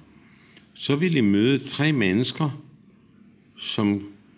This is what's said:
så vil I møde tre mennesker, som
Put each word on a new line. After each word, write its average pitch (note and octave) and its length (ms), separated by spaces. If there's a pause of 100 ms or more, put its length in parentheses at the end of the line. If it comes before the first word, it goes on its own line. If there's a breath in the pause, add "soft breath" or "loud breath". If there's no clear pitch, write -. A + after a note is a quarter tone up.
(720 soft breath)
så - 220
vil E3 220
I C3 40
møde A2+ 460
tre D3+ 260
mennesker, B2+ 680 (960)
som G2+ 500 (300)